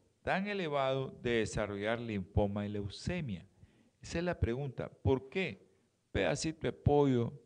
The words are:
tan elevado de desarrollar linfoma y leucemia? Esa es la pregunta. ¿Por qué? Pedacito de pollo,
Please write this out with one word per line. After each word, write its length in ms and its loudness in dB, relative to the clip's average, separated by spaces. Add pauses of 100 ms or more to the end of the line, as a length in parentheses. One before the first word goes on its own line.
(220)
tan 260 -2
elevado 600 0 (140)
de 160 0
desarrollar 600 -2
linfoma 680 0
y 20 -4
leucemia? 800 -6 (540)
Esa 180 -6
es 40 -2
la 160 -2
pregunta. 480 -2 (140)
¿Por 280 2
qué? 380 -4 (440)
Pedacito 560 0
de 60 0
pollo, 600 4 (120)